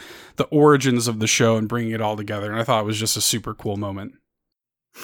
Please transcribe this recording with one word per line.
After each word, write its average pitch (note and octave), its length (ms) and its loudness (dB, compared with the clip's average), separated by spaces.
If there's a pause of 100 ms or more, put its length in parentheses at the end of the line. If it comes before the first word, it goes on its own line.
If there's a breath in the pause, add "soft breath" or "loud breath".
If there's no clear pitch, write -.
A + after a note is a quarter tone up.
(360 loud breath)
the C3+ 80 0
origins C3+ 640 4
of A2 100 -4
the G#2+ 80 0
show A2+ 300 4
and A2 120 -2
bringing A#2 220 -4
it A2+ 100 -4
all G#2+ 160 -2
together. G#2 360 -6
And A2+ 80 -4
I - 20 0
thought A2+ 200 2
it G#2 40 -2
was G#2+ 140 -2
just A2 160 -2
a G#2 40 -4
super A2 320 -2
cool G#2 240 -6
moment. G2+ 360 -8 (920 loud breath)